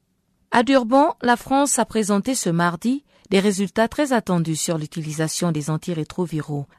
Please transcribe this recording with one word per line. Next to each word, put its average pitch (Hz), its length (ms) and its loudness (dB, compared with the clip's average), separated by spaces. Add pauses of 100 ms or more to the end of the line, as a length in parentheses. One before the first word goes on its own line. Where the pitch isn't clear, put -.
(500)
À 233 120 4
Durban, 269 600 4
la 240 160 2
France 269 400 0
a 226 80 2
présenté 208 480 0
ce 202 160 -2
mardi 175 520 0 (280)
des 196 100 4
résultats 202 480 0
très 285 240 -2
attendus 170 440 0
sur 165 200 -2
l'utilisation 156 760 -4
des 151 180 -4
antirétroviraux 156 960 -4 (120)